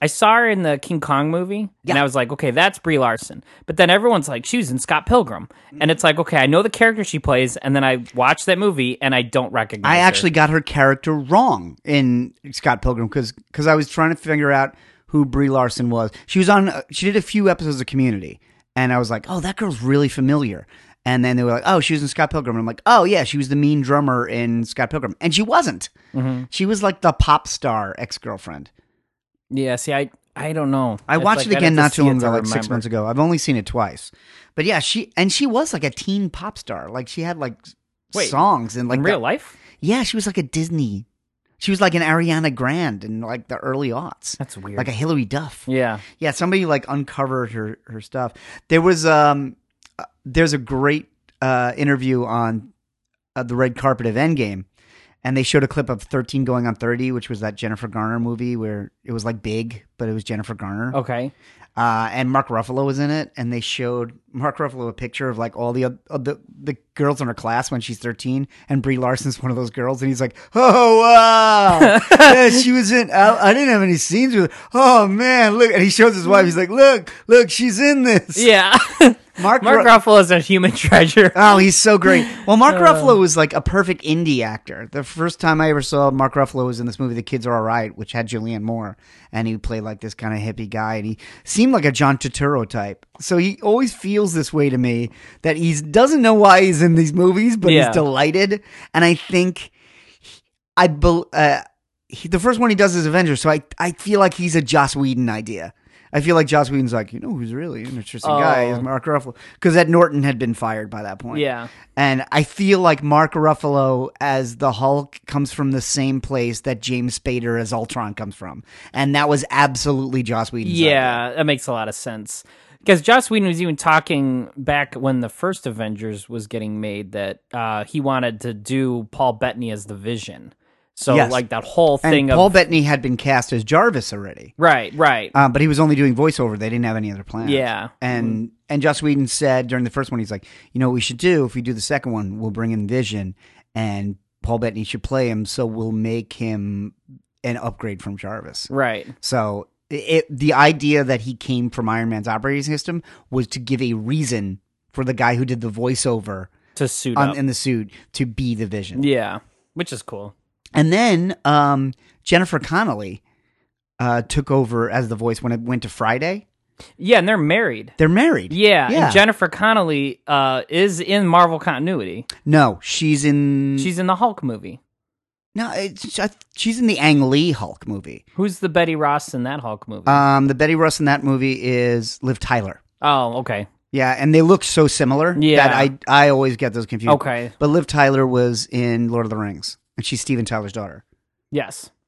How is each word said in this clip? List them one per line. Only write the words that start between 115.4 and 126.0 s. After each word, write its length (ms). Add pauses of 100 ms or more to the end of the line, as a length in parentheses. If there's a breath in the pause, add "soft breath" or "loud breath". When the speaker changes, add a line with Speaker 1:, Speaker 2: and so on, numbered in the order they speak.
Speaker 2:
from 200
the 100
same 380
place 420
that 180
James 380
Spader 420
as 120
Ultron 420
comes 200
from. 280 (320 loud breath)
And 200
that 140
was 220
absolutely 720
Joss 300
Whedon's 280
Speaker 1:
Yeah, 460
Speaker 2:
idea. 120
Speaker 1:
that 60
makes 220
a 60
lot 160
of 60
sense. 500 (420 soft breath)
'Cause 160
Joss 260
Whedon 200
was 120
even 160
talking 800
back 380
when 260
the 80
first 380
Avengers 640